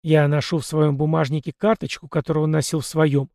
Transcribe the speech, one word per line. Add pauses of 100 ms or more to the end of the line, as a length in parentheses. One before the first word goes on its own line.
Я
ношу
в
своём
бумажнике
карточку,
которую
он
носил
в
своём.